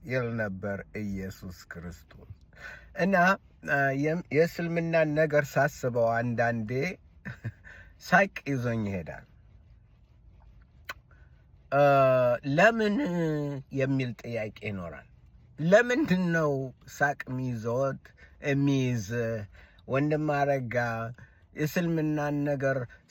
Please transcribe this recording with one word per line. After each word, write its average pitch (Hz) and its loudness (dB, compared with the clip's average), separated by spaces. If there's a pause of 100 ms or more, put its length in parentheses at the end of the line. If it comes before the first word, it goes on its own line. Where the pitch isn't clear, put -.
ይል 123 -4
ነበር 101 -6 (200)
ኢየሱስ 98 -10
ክርስቶስ። - -16 (640)
እና፣ 185 2 (520)
አ፣ 143 0 (180)
የም-፣ 156 -2
የእስልምናን 165 2
ነገር 151 2
ሳስበው 127 0
አንዳንዴ 117 0 (540)
<laughs> - -12 (420)
ሳቅ 202 4 (100)
ይዞኝ 120 -2
ይሄዳል። 98 -6 (2500)
አ፣ 143 6 (680)
«ለምን?» 208 4 (760)
የሚል 135 0
ጥያቄ 110 -8
ይኖራል። 90 -10 (520)
ለምንድን 208 4
ነው 160 2 (380)
ሳቅ 123 -2 (100)
ሚይዘዎት፣ 127 -4 (380)
የሚይዝ? 135 0 (800)
ወንድም 151 0
አረጋ፣ 139 0 (800)
የእስልምናን 151 0
ነገር 135 0 (340)